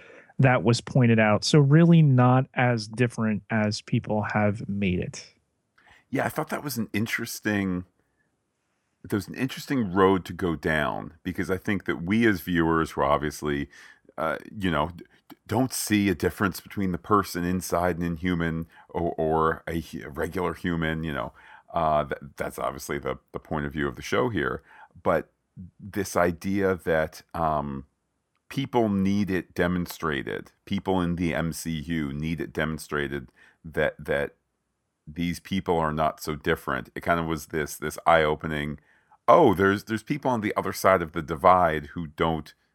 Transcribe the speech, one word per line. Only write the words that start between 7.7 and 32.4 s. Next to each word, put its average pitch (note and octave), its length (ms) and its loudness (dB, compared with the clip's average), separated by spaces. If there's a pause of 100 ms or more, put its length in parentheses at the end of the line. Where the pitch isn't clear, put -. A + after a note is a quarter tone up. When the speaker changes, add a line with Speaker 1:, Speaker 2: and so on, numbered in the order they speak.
Speaker 2:
there - 140 -2
was G2 100 -4
an - 60 -12
interesting B2+ 600 -4
road F#2+ 320 6
to - 80 -10
go E2+ 220 -2
down, D2 580 -2 (100)
because F2+ 260 -6
I F#2 80 -2
think G2 280 -4
that D#2 180 -4
we A2 240 2
as G2 140 2
viewers E2 500 2
who D#2 100 -2
obviously, C#2+ 680 0 (480)
uh, D#2 220 -4 (180)
you G2 140 -2
know, D#2 260 0
d-, E2 100 -20 (220)
d-, - 100 -20 (100)
don't B2 260 -2
see G#2 340 2
a F#2 80 2
difference F#2 440 -2
between G2 320 -6
the E2+ 80 -4
person G2 440 0
inside F2+ 540 0
an E2+ 60 -6
Inhuman E2 640 -2 (220)
or, E2+ 280 -4
or D#2+ 500 0
a E2 120 -4
hu-, D2 260 -10
a C#2 40 -12
regular E2 440 -4
human, D#2+ 500 -2
you D#2 100 -4
know, B1 200 -6 (400)
uh, D#2 300 2
th-, C2+ 180 -8 (160)
that's C#2+ 220 -8
obviously C2+ 400 -6
the, C2 180 -6 (160)
the C#2+ 60 -8
point D2+ 260 -6
of C#2+ 80 -8
view D2 140 -2
of C2 80 -8
the D2+ 80 -14
show A#2+ 260 -4
here. C#2+ 320 -4 (400)
But E2+ 300 0 (480)
this G2 360 -6
idea F#2+ 720 0
that, D#2+ 380 -2 (100)
um, D2 520 -4 (640)
people B2 380 0
need G2 420 0
it F#2 240 -4
demonstrated, D#2 1000 -4 (100)
people F#2+ 380 -2
in F2 160 -2
the E2+ 160 0
M D#2+ 180 -2
C - 180 -8
U D#2 440 -4
need D#2 260 -6
it - 140 -8